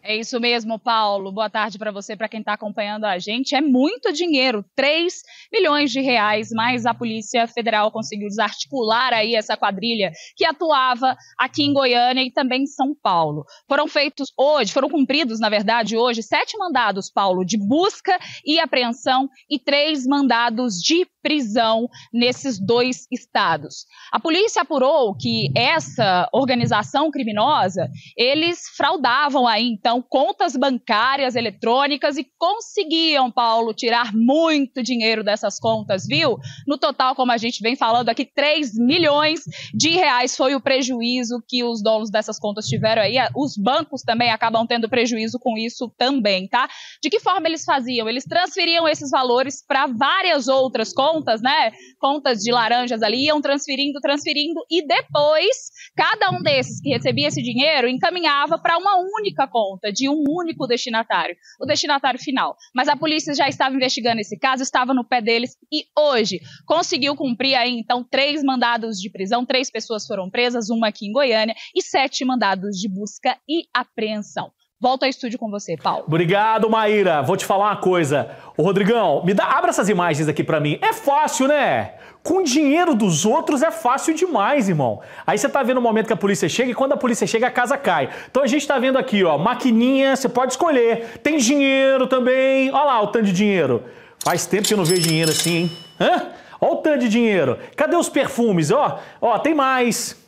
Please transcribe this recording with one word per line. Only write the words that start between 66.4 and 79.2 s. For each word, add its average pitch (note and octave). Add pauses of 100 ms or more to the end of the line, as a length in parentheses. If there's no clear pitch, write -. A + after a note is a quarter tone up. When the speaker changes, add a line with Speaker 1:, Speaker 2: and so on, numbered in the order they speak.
Speaker 1:
conseguiu D4
cumprir C4+
aí, B3
então, B3
três C#4+
mandados A#3+
de F#3+
prisão, G3+
três C4
pessoas A3
foram F#3+
presas, A#3+
uma A3+
aqui G#3
em G3+
Goiânia, A3 (220)
e F#4
sete C#4
mandados G3+
de G#3+
busca G3+ (100)
e D#4+ (100)
apreensão. G#3+ (280)
Volto C4
ao C4
estúdio B3
com A3
você, G3
Paulo. E3
Speaker 2:
Obrigado, G3+
Maíra. G#3
Vou E3+
te G3
falar G#3
uma F#3+
coisa. E3 (200)
Ô, D3+
Rodrigão, F#3+